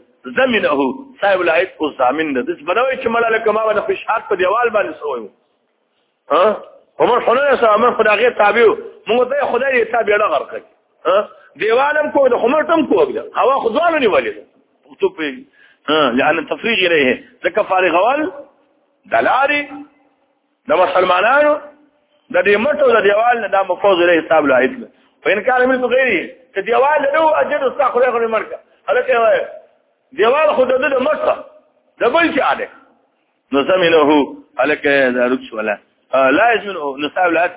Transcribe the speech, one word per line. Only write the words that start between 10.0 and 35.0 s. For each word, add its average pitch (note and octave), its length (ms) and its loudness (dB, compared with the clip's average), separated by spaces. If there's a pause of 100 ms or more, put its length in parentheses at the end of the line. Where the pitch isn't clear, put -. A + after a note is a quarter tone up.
نه G#3+ 80 0
غرق C3+ 260 -2
کړي. A2 120 -12 (440)
ها؟ G3+ 220 0 (280)
دیوال B3 400 0
هم D4 140 -2
کوږ C#4 200 2
ده، A#3+ 80 0
خو A#3+ 100 0
مټ D4+ 220 0
هم E4 160 2
کوږ - 260 2
ده. - 120 -8 (120)
هوا A3+ 180 2
خو A#3 140 -2
دواړه D#4 300 0
نیولې D3 380 0
ده. - 80 -20 (560)
تو F#3+ 80 0
پوهېږي؟ C#3 360 -10 (440)
ها، D3 220 2
لأن D3 360 0
تفریغ F#3 440 -2
الیه. C3+ 340 0 (200)
ځکه F3+ 180 -2
فارغول F#3+ 680 0 (720)
د G#2 80 -6
لارې B3+ 460 0 (1080)
د C#3+ 40 0
مسلمانانو F#3 880 2 (720)
د E3 120 0
دې G3+ 120 4
مټ C#4+ 240 0
او B3+ 120 4
د A3 100 4
دیوال A3+ 380 2
نه G3 80 -6
دا G3 140 0
مفوض F3+ 400 0
الیه E3+ 260 2
صاحب D#3 160 4
الایت C3 260 2
ده. A#2 180 -14 (340)
په E3 100 0
انکار B3 340 0
ملک B3+ 140 0
غیري، B3 540 -2 (200)
چې G3 60 -6
دیوال C4 420 0 (100)
نه D#4 80 0
و، D#4+ 80 4
اجر C#4 460 -2
ستا C4+ 140 0
خدای B3 220 0
خو A#3 80 -2
دې A3+ 120 -2
مړ A3 120 -2
کړه. - 160 -14 (300)
هلکه B3 320 0
وایي، A3 260 2 (680)
دیوال B3 420 2
خو B3+ 100 2
د A#3 40 -2
ده C4 200 0
د C4+ 100 -2
مټ D4 200 -2 (100)
ده، - 160 -2 (560)
د A#3 120 0
بل D#4+ 260 0
چا D3 160 0
دی. A2 120 -8 (840)
نو C#3 100 2
زمینه E3 340 2 (640)
هلکه C#3 520 0